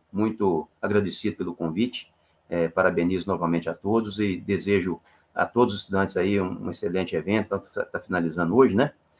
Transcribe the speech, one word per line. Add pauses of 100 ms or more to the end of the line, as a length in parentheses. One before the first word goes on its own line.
(120)
muito (140)
agradecido
pelo
convite, (380)
é,
parabenizo
novamente
a
todos
e
desejo (320)
a
todos
os
estudantes
aí
um,
um
excelente
evento,
tanto
tá,
tá
finalizando
hoje,
né? (260)